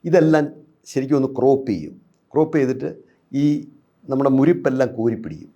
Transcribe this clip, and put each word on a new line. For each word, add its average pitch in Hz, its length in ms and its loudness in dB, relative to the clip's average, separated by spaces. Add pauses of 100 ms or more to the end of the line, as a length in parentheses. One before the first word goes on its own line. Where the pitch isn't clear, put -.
(100)
ഇതെല്ലാം 156 340 4 (480)
ശരിക്കും 135 280 0
ഒന്ന് 131 180 -2
ക്രോപ്പ് 135 360 2
ചെയ്യും. 78 200 -10 (400)
ക്രോപ്പ് 156 240 0
ചെയ്തിട്ട് 131 320 -2 (520)
ഈ 147 40 2 (640)
നമ്മുടെ 135 280 0
മുരിപ്പെല്ലാം 135 580 2
കോരിപ്പിടിക്കും. 123 580 -6